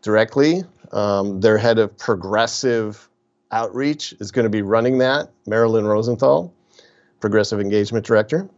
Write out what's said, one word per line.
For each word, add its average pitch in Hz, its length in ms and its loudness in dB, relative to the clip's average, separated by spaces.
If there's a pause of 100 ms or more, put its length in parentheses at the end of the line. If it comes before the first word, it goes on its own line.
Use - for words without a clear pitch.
directly. 139 600 2 (280)
Um, 101 500 -2
their 107 180 4
head 113 180 2
of 107 180 0
progressive 107 1120 -2 (440)
outreach 117 680 -4
is 98 120 -12
gonna 113 180 0
be 104 140 -2
running 113 340 2
that, 131 320 0 (160)
Marilyn 110 400 2
Rosenthal, 123 680 0 (680)
Progressive 104 400 0
Engagement 104 440 -2
Director. 120 540 0